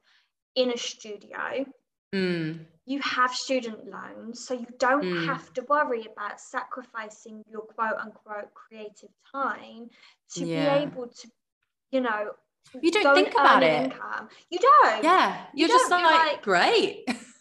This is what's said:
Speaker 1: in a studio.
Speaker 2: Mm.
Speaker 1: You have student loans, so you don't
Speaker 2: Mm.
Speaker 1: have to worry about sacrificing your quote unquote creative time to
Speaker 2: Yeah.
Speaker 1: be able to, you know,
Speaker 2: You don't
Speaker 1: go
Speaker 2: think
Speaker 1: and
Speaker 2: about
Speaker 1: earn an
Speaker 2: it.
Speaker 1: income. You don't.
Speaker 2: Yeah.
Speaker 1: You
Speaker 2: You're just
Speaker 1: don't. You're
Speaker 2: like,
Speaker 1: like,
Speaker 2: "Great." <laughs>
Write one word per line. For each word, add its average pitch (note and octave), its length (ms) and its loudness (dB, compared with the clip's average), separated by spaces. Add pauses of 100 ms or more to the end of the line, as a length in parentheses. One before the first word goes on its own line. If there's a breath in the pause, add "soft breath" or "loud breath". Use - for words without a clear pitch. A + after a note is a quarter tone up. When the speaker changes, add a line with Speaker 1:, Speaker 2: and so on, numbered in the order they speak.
(540)
Speaker 1:
in B3 160 0
a A#3+ 80 -4
studio. A3 880 -10 (480)
Speaker 2:
Mm. E3 500 -4 (220)
Speaker 1:
You C#4 140 -6
have B3+ 340 -2
student A#3 560 -6
loans, G3 560 -16
so B3+ 80 -6
you A#3+ 120 -10 (120)
don't C4+ 240 2
Speaker 2:
Mm. F3 240 -4
Speaker 1:
have - 280 -8
to B3 80 -6
worry A#3+ 440 -2
about G#3 340 -12
sacrificing A3 1080 -14
your G#3+ 120 -14
quote A3 360 -6
unquote G#3+ 560 -14
creative G#3 560 -20 (220)
time A3+ 580 -8 (440 soft breath)
to - 120 -6
Speaker 2:
Yeah. C#4 320 0
Speaker 1:
be D4 60 0
able B3 240 -10
to, - 220 -20 (600)
you C4 100 0
know, G#3+ 360 -4 (440)
Speaker 2:
You E4 120 2
don't G#4+ 100 2
Speaker 1:
go C#4 140 6
Speaker 2:
think G4 120 4
Speaker 1:
and - 120 -8
Speaker 2:
about A#3+ 220 6
Speaker 1:
earn E3 60 4
an - 20 4
Speaker 2:
it. D#3 220 0
Speaker 1:
income. - 360 -12 (220 soft breath)
You F4 100 -4
don't. A#4+ 440 6
Speaker 2:
Yeah. D4 480 2
Speaker 1:
You D4+ 140 0
Speaker 2:
You're - 20 2
just B4 220 6
Speaker 1:
don't. F4+ 100 2
You're E4 100 6
Speaker 2:
like, D#4+ 220 4
Speaker 1:
like, - 100 -8
Speaker 2:
"Great." A3 640 2
<laughs> - 340 -10